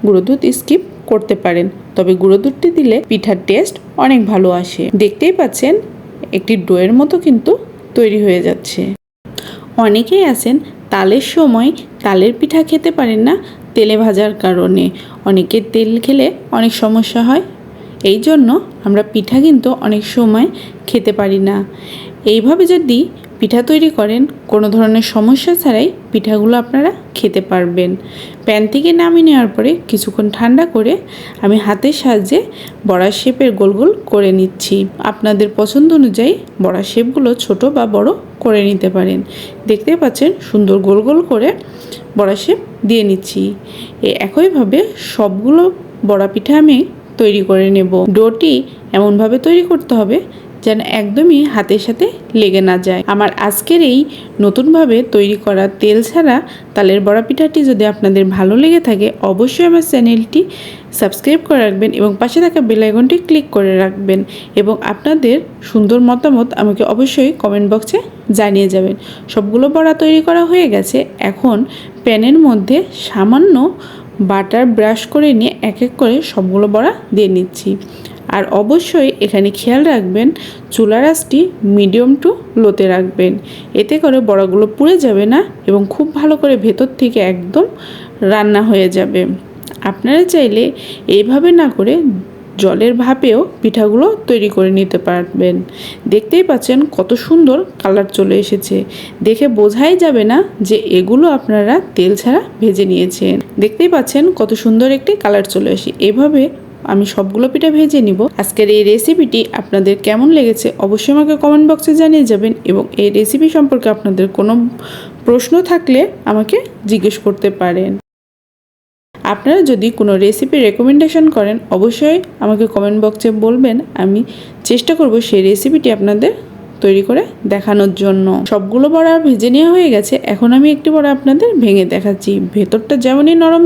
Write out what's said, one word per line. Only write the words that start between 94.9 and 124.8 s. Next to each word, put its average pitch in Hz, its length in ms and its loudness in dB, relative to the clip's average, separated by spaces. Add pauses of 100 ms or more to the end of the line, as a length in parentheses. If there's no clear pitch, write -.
পারবেন। 180 580 -2 (580)
দেখতেই 262 300 2
পাচ্ছেন 262 360 0 (180)
কত 185 120 -2 (160)
সুন্দর 302 320 4 (240)
কালার 196 260 0 (100)
চলে 190 260 -2
এসেছে, 202 320 -4 (500)
দেখে 226 220 0
বোঝাই 226 460 2 (100)
যাবে 262 280 2
না 254 60 2 (240)
যে 208 160 0 (220)
এগুলো 226 260 2 (120)
আপনারা 214 380 0 (200)
তেল 185 160 2 (100)
ছাড়া 302 200 0 (200)
ভেজে 202 240 2
নিয়েছেন। 180 500 -2 (260)
দেখতেই 220 280 2
পাচ্ছেন 285 340 0 (160)
কত 214 120 0 (120)
সুন্দর 226 240 2 (100)
একটি 269 140 -4 (120)
কালার 202 300 0
চলে 190 220 -2
আসে। - 140 -8 (200)
এভাবে 269 340 2 (480)
আমি 196 220 0
সবগুলো 202 400 -2
পিঠা 311 220 0
ভেজে 302 320 2
নিব। 190 120 0 (220)
আজকের 202 260 -2 (100)
এই 214 140 4
রেসিপিটি 233 480 0 (200)
আপনাদের 196 360 0 (100)
কেমন 220 220 2 (100)
লেগেছে 226 300 0 (180)
অবশ্যই 208 300 -2
আমাকে 302 180 2 (100)
কমেন্ট 302 260 4
বক্সে 311 320 2
জানিয়ে 311 300 4
যাবেন, 220 220 0 (160)
এবং 196 140 0 (200)
এই 202 140 2
রেসিপি 262 380 2
সম্পর্কে 269 400 0
আপনাদের 190 300 -2 (120)
কোনো 214 160 0 (720)
প্রশ্ন 247 280 2 (180)
থাকলে 339 280 2 (260)
আমাকে 214 320 -2 (320)
জিজ্ঞেস 208 260 0 (100)
করতে 202 240 -2 (120)
পারেন। 185 300 -2 (1200)
আপনারা 269 440 -2 (120)
যদি 214 160 0 (120)
কোনো 208 140 0 (120)
রেসিপি 262 320 0 (100)
রিকমেন্ডেশন 294 580 2 (100)
করেন 208 220 -2 (140)
অবশ্যই 240 480 0 (240)
আমাকে 214 300 0
কমেন্ট 208 300 -2
বক্সে 214 260 0 (160)
বলবেন, 240 320 2 (260)
আমি 196 160 2 (440)
চেষ্টা 240 360 0